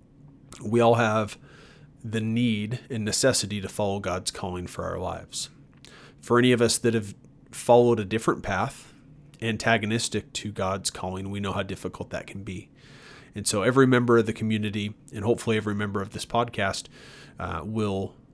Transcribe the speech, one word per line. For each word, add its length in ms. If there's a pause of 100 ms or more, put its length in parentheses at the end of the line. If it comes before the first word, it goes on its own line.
(600)
we 200
all 140
have 420 (680)
the 160
need 680
and 160
necessity 560
to 80
follow 320
God's 280
calling 380
for 160
our 160
lives. 500 (680)
For 180
any 140
of 100
us 180
that 140
have 220 (340)
followed 500
a 60
different 380
path, 460 (540)
antagonistic 880
to 180
God's 400
calling, 400
we 80
know 120
how 120
difficult 480
that 160
can 160
be. 260 (640)
And 140
so 160
every 240
member 320
of 80
the 60
community, 600 (180)
and 140
hopefully 320
every 160
member 260
of 120
this 160
podcast, 580 (540)
uh, 240
will 500 (200)